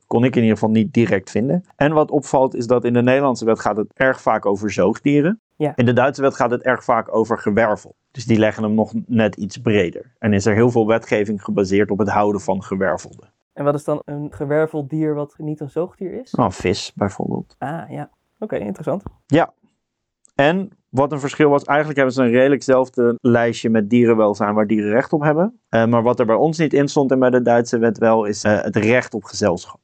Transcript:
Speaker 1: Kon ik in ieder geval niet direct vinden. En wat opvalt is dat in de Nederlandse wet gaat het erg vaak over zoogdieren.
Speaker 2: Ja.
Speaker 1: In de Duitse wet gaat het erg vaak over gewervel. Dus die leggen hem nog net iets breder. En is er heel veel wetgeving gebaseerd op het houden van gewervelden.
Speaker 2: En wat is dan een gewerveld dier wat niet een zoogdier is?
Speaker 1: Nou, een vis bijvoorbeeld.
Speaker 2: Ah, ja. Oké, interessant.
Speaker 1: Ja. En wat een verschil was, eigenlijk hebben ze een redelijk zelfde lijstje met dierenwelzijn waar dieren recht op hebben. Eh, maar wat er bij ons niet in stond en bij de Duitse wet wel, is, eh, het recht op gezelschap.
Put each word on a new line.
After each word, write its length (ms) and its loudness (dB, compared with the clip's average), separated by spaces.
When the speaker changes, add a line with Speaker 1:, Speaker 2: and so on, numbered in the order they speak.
Speaker 1:
Kon 160 0
ik 120 2
in 60 2
ieder 160 2
geval 160 0
niet 200 2
direct 380 0
vinden. 320 -2
En 180 0
wat 180 2
opvalt 440 0
is 120 -4
dat 180 2
in 80 0
de 80 4
Nederlandse 440 2
wet 140 2
gaat 180 -2
het 160 -4
erg 280 0
vaak 240 0
over 260 -4
zoogdieren. 680 0
Speaker 2:
Ja. 200 -2
Speaker 1:
In 100 2
de 80 4
Duitse 280 0
wet 140 2
gaat 160 0
het 100 -4
erg 220 -2
vaak 320 -2
over 220 0
gewervel. 580 -2
Dus 140 -14
die 120 2
leggen 260 0
hem 100 -2
nog 200 0
net 300 0
iets 220 -10
breder. 600 -2
En 140 0
is 120 0
er 80 2
heel 180 4
veel 160 2
wetgeving 560 -2
gebaseerd 480 0
op 80 -4
het 100 -2
houden 320 0
van 220 -4
gewervelden. 720 -6
Speaker 2:
En 100 -10
wat 120 0
is 80 -8
dan 220 -4
een 280 -10
gewerveld 560 -4
dier 260 -4
wat 220 -8
niet 220 -10
een 100 -10
zoogdier 520 -8
is? 100 -20
Speaker 1:
Nou, 160 0
een 80 -4
vis 400 -4
bijvoorbeeld. 640 -6
Speaker 2:
Ah, 320 -10
ja. 200 -12
Oké, 160 -8
interessant. 480 -8
Speaker 1:
Ja. 280 0
En 340 0
wat 220 0
een 80 -6
verschil 300 2
was, 140 2
eigenlijk 340 -2
hebben 180 0
ze 80 2
een 80 2
redelijk 320 2
zelfde 580 2
lijstje 480 0
met 200 0
dierenwelzijn 640 2
waar 140 0
dieren 240 0
recht 220 -2
op 80 0
hebben. 380 0
Eh, 160 2
maar 180 2
wat 160 2
er 60 2
bij 100 2
ons 220 0
niet 160 -2
in 140 2
stond 240 0
en 80 2
bij 100 4
de 120 2
Duitse 360 2
wet 200 0
wel, 280 2
is, 180 -6
eh, 180 2
het 140 -4
recht 380 0
op 100 -8
gezelschap. 600 -4